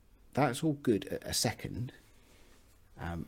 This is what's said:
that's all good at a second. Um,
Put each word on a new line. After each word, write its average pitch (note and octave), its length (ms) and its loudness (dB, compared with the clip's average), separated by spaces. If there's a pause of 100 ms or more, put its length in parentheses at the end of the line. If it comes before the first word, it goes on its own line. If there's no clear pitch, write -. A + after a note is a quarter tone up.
(340)
that's C3 300 2
all D#3+ 180 2
good G2+ 300 4
at - 120 -4
a - 100 -6
second. - 600 -2 (1040)
Um, E2+ 280 -6